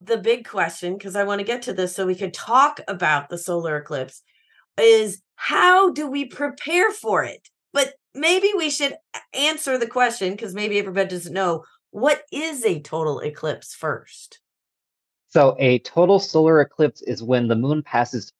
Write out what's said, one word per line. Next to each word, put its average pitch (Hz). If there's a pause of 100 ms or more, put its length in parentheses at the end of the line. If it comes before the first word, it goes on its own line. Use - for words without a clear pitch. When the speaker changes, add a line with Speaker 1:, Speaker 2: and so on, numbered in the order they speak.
Speaker 1:
the 214
big 226
question, 180
'cause 196
I 202
wanna 202
get 233
to 214
this 180
so 190
we 185
can 185
talk 277
about 151
the 170
solar 165
eclipse, 139 (580)
is 220 (120)
how 359
do 285
we 277
prepare 330
for 185
it? - (240)
But 269 (200)
maybe 370
we 311
should - (220)
a-, -
answer 285
the 226
question, 226
'cause 196
maybe 208
everybody 190
doesn't 180
know, 175 (260)
what 285
is 285
a 170
total 156
eclipse -
first? - (880)
Speaker 2:
So 135
a 127
total 180
solar 160
eclipse 143
is 110
when 120
the 110
moon 143
passes 120